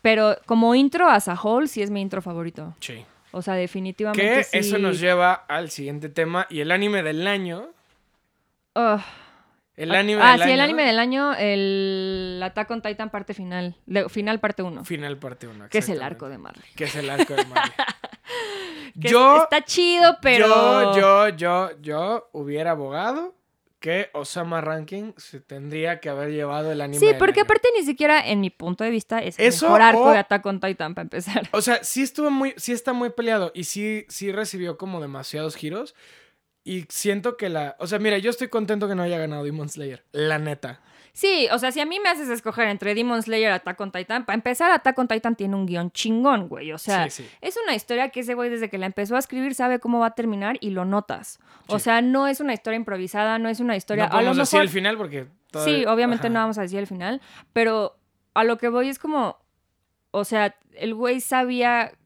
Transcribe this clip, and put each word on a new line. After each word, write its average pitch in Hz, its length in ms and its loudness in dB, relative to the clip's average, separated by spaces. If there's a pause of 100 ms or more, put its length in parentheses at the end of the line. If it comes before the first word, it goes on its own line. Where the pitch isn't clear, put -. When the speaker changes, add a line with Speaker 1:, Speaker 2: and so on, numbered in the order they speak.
Speaker 1:
Pero 214 440 4
como 233 300 4
intro 277 340 4
as 208 200 4
a 180 60 -4
whole, 226 320 0
sí 226 140 -6
es 202 100 -2
mi 202 120 -4
intro 196 180 -6
favorito. 170 600 -10
Speaker 2:
Sí. 120 260 -14 (260)
Speaker 1:
O 180 80 -10
sea, 190 140 -4
definitivamente 190 680 -2
Speaker 2:
Que 240 220 4
Speaker 1:
sí. - 140 -2
Speaker 2:
eso 202 180 0
nos 185 240 0
lleva 180 320 4
al 160 380 -4
siguiente 147 400 -10
tema 170 400 -2
y 165 100 -6
el 156 120 -2
anime 202 300 0
del 156 240 -2
año. 196 420 -4 (1040)
Speaker 1:
Ugh. 220 260 2 (760)
Speaker 2:
El 165 180 -4
Speaker 1:
Ah, 185 60 6
Speaker 2:
anime 208 220 2
Speaker 1:
ah, 247 100 10
Speaker 2:
del 247 100 6
Speaker 1:
sí, 262 80 6
el 262 100 4
Speaker 2:
año. 285 40 6
Speaker 1:
anime 311 200 0
del 226 140 2
año, 269 360 0
el 190 1080 -2
Attack 214 260 -6
on 233 120 -8
Titan 214 280 -8
parte 202 220 -10
final. 180 440 -8 (100)
De, 190 240 -2
final 214 300 -4
parte 202 220 -4
uno. 170 220 -8
Speaker 2:
Final 147 320 -8
parte 127 320 -16
uno, 104 220 -20
Speaker 1:
Que 214 80 2
es 208 100 -2
el 196 60 -2
Speaker 2:
exactamente. 139 100 -6
Speaker 1:
arco 139 240 -10
de 135 100 -14
Marley. 50 260 -18 (120)
Speaker 2:
Que 156 80 -6
es 147 120 -6
el 143 140 -6
arco 143 240 0
de 392 120 0
Marley. 269 260 -2
Speaker 1:
<laughs> 381 1300 -10
Que 190 80 -2
Speaker 2:
Yo, 269 340 10
Speaker 1:
está 302 220 2
chido, 349 580 6
pero 240 240 6 (480)
Speaker 2:
yo, 196 360 6
yo, 170 60 -8
yo, 175 340 0 (100)
yo 160 520 -4
hubiera 151 400 -4
abogado 190 640 -6 (460)
que 180 340 -4
Osama 165 460 -6
Ranking 160 560 -8
se - 240 -20
tendría 151 600 -6
que 156 80 -8
haber 143 220 -6
llevado 151 420 -4
el 147 80 -4
anime 143 200 -4
Speaker 1:
Sí, 427 60 6
Speaker 2:
del 440 120 6
Speaker 1:
porque 392 220 4
Speaker 2:
año. 427 60 4
Speaker 1:
aparte 440 300 4
ni 381 80 0
siquiera, 294 420 4
en 202 140 0
mi 190 100 0
punto 180 340 -6
de 226 60 0
vista, 226 280 -2
es - 200 -6
el 214 80 6
Speaker 2:
Eso 254 200 4
Speaker 1:
mejor 320 160 8
arco 226 220 8
Speaker 2:
o 285 80 10
Speaker 1:
de - 60 6
Attack 202 280 0
on 196 140 -4
Titan, 180 340 -6
para 170 80 -10
empezar. 196 480 -6
Speaker 2:
O 208 100 2
sea, 240 220 2
sí - 200 -4
estuvo 294 280 -2
muy, 269 260 0
sí - 160 -8
está 240 200 -4
muy 240 180 -2
peleado 226 440 -2
y 175 100 -8
sí, 214 440 -4
sí 196 220 -8
recibió 190 480 -6
como 190 220 -8
demasiados 147 560 -8
giros. 185 380 -10 (720)
Y 185 220 -8
siento 208 480 -4
que 202 140 -6
la, 151 280 -6
o - 80 -8
sea, 208 120 -4
mira, 208 180 0
yo 196 140 -2
estoy 240 180 -6
contento 214 400 -2
que 202 60 -2
no 180 80 -2
haya 175 160 -2
ganado 151 260 -6
Demon 147 240 -6
Slayer, 139 340 -12 (100)
la 151 260 0
neta. 143 420 -8 (320)
Speaker 1:
Sí, 370 400 2
o 240 80 2
sea, 254 100 0
si 262 100 -6
a 294 60 -2
mí 359 160 -6
me 403 60 2
haces 302 220 -2
escoger 233 380 -2
entre 202 260 -2
Demon 233 280 -2
Slayer 220 280 0
y - 20 2
Attack 185 300 -6
on 196 100 -10
Titan, 220 320 -6
para 196 100 -2
empezar, 247 380 2
Attack 262 260 2
on 254 80 0
Titan 226 300 -2
tiene 196 180 -2
un 196 120 -2
guión 175 260 -4
chingón, 226 560 0
güey. 151 240 -12
O 160 60 -12
sea, 180 320 0
Speaker 2:
Sí, - 120 -14
sí. 113 60 -18 (140)
Speaker 1:
es 370 200 -6
una 359 140 -2
historia 240 320 -2
que 254 120 -8
ese 240 140 -4
güey 240 160 -4
desde 226 200 -6
que 196 80 -6
la 190 80 -4
empezó 202 280 -4
a 254 60 2
escribir 262 340 -4
sabe 247 240 0
cómo 240 220 0
va 233 60 4
a 226 80 -2
terminar 220 460 -4
y 208 100 -6
lo 185 160 -4
notas. - 520 -4 (300)
O 208 100 -2
Speaker 2:
Sí. 208 60 -6
Speaker 1:
sea, 233 180 4
no 262 240 2
es 269 140 -2
una 285 140 -4
historia 220 240 -6
improvisada, 208 600 -2
no 226 120 -2
es 226 100 -4
una 240 160 0
historia, 208 300 0
Speaker 2:
No - 20 -2
Speaker 1:
a - 60 -4
lo - 20 6 (140)
Speaker 2:
podemos 262 80 2
decir 285 200 2
Speaker 1:
mejor 302 80 6
Speaker 2:
el - 60 -4
final 196 240 0
porque 143 300 -8 (260)
todo 151 140 -4
Speaker 1:
Sí, 285 200 2
obviamente 233 420 2
Speaker 2:
ajá. 233 60 0
Speaker 1:
no 226 60 0
vamos 220 180 -2
a 208 40 -4
decir 185 180 -6
el 202 80 -6
final, 196 320 -8 (320)
pero 220 420 0 (380)
a 214 100 2
lo 233 160 2
que 240 100 -2
voy 247 200 0
es 269 100 -8
como... 294 400 -4 (720)
o 202 120 -2
sea, 208 320 0 (200)
el 220 180 -6
güey 247 260 -2
sabía 247 720 0 (140)